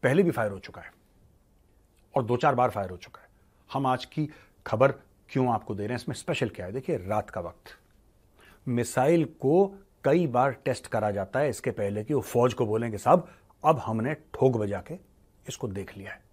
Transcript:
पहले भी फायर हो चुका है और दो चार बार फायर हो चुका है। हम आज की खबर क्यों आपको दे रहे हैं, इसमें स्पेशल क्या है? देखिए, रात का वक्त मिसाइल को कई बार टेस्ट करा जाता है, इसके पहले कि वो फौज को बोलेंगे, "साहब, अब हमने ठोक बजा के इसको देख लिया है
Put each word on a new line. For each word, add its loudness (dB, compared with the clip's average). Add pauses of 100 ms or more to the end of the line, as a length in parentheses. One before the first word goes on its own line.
पहले 4
भी 2
फायर -2
हो -12
चुका -18
है -20 (1200)
और 2
दो 0
चार 2
बार 4
फायर -4
हो -12
चुका -20
है। -20 (460)
हम 0
आज 0
की -4 (380)
खबर 4 (380)
क्यों 2
आपको -4
दे -6
रहे -6
हैं, -4
इसमें -6
स्पेशल -4
क्या -10
है? -10
देखिए, -4
रात -2
का -8
वक्त -14 (920)
मिसाइल 2
को 0 (200)
कई 4
बार 2
टेस्ट -4
करा -2
जाता -4
है, 2
इसके -4
पहले -4
कि -4
वो 2
फौज 2
को 0
बोलेंगे, -2
"साहब, 4 (380)
अब 4
हमने -2
ठोक 0
बजा -2
के -12 (540)
इसको -10
देख -10
लिया -14
है -16 (120)